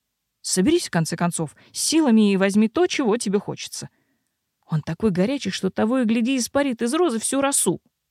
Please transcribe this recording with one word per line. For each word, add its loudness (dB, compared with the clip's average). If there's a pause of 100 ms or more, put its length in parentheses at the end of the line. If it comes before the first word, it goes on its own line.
(400)
Соберись, 0
в -12
конце -2
концов, -2 (160)
с -12
силами 4
и 2
возьми 2
то, 2
чего 0
тебе -2
хочется. -10 (760)
Он -2
такой -2
горячий, -2
что -4
того 0
и 2
гляди, 0
испарит -2
из -2
розы 0
всю -2
росу. 0 (300)